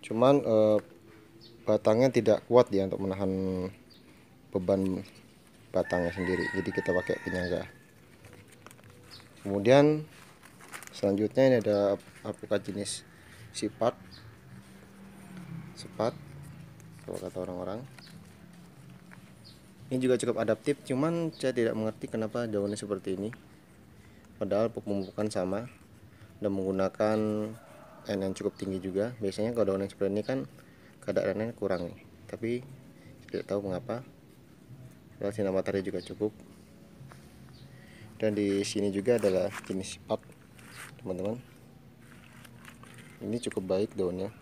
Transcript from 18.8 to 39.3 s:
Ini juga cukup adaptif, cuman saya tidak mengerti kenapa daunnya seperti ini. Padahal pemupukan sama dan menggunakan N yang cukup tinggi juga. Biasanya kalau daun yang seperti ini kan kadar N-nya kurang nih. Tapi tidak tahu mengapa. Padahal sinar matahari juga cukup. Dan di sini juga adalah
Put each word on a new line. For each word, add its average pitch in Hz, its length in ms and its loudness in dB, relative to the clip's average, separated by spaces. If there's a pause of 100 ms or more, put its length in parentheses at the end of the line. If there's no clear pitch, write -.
Ini 127 80 2
juga 127 160 4
cukup 113 240 0
adaptif, 113 400 0
cuman 160 480 0
saya 131 240 -2
tidak 113 240 2
mengerti 110 320 -4
kenapa 113 400 -2
daunnya 101 240 0
seperti 98 400 -4
ini. 98 160 -4 (1040)
Padahal 101 400 2
pemupukan 104 560 -2
sama 98 400 -2 (720)
dan 98 160 0
menggunakan 95 600 2 (920)
N 101 160 0
yang 95 80 0
cukup 98 240 -2
tinggi 95 240 -4
juga. 95 400 -2
Biasanya 104 320 0
kalau 98 240 2
daun 98 80 0
yang 98 80 -8
seperti 98 240 0
ini 104 80 0
kan 135 240 -4 (560)
kadar 95 320 0
N-nya 113 160 -2
kurang 90 400 -2
nih. - 80 -18 (320)
Tapi 117 320 -4 (640)
tidak - 160 -6
tahu 101 240 -2
mengapa. 95 320 -4 (1200)
Padahal 101 160 -4
sinar 98 160 0
matahari 95 320 0
juga 92 160 -4
cukup. 101 320 -2 (1800)
Dan 110 160 2
di 101 320 2
sini 101 240 0
juga 101 320 2
adalah 98 320 2 (160)